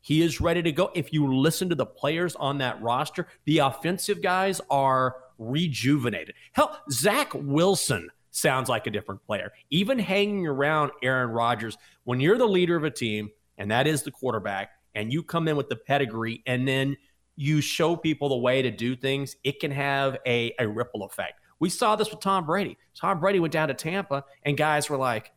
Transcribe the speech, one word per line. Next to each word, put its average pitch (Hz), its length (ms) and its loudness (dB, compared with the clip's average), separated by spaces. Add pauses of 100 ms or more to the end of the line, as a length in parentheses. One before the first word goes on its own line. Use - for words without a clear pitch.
He 156 220 4
is 165 180 2
ready 170 200 2
to 165 120 0
go. 175 240 2
If 151 160 -4
you 147 200 2
listen 160 360 2
to 170 80 0
the 135 100 0
players 165 480 -2
on 143 240 -2
that 117 240 -4
roster, 123 460 -2 (160)
the 156 140 4
offensive 170 600 0
guys 190 400 0 (100)
are 131 440 2 (240)
rejuvenated. 123 960 -2 (160)
Hell, 311 260 2 (140)
Zach 214 420 2
Wilson 139 760 2 (240)
sounds 131 360 0
like 117 200 0
a - 20 -4
different 101 340 -8
player. 98 280 -6 (180)
Even 202 300 0
hanging 196 480 0
around 147 420 2 (100)
Aaron 127 300 0
Rodgers, 117 480 -2 (240)
when 123 160 -2
you're 170 200 4
the 240 100 4
leader 180 260 2
of 160 80 0
a 156 80 -2
team, 107 400 -4 (260)
and 101 140 -6
that 127 160 4
is 151 160 0
the 143 80 -8
quarterback, 104 600 -4 (260)
and 110 160 -4
you 165 100 -2
come 165 240 -2
in 151 100 0
with 139 120 -2
the 120 80 -4
pedigree, 117 680 -2
and 127 220 0
then 135 300 0 (400)
you 151 240 2
show 165 360 0
people 151 320 -2
the 135 80 2
way 123 260 2
to 123 80 0
do 117 240 -4
things, 135 480 -4
it 139 160 -4
can 147 140 -4
have 139 520 0
a, 123 360 0
a 113 80 0
ripple 107 340 -6
effect. - 380 -10 (180)
We 170 100 0
saw 214 280 2
this 214 120 -2
with 180 120 -12
Tom 190 260 0
Brady. 165 320 -2 (160)
Tom 180 240 -2
Brady 190 220 2
went 165 120 0
down 156 140 2
to 139 80 -2
Tampa, 160 500 -4 (200)
and 143 120 2
guys 151 320 2
were 147 80 -2
like 123 400 -2